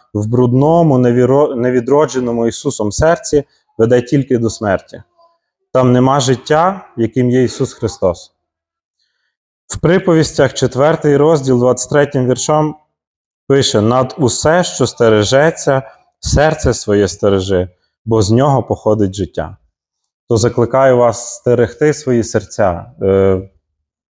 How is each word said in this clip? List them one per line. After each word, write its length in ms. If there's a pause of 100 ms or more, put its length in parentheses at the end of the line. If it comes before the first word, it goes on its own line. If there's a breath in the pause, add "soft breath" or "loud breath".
(140 loud breath)
в 140
брудному, 680
невіро-, 580
невідродженому 920
Ісусом 440
серці, 520 (340)
веде 240
тільки 360
до 120
смерті. 540 (680)
Там 180
нема 280
життя, 680 (100)
яким 320
є 140
Ісус 300
Христос. 580 (1400)
В 120
Приповістях, 760
четвертий 640
розділ, 420
двадцять 300
третім 380
віршом 480 (720)
пише: 340
«Над 360
усе, 460
що 240
стережеться, 1040 (280 loud breath)
серце 540
своє 340
стережи, 640 (360)
бо 160
з 100
нього 320
походить 520
життя». 420 (720)
То 80
закликаю 600
вас 380
стерегти 580
свої 300
серця, 680 (100)
е, 400 (720)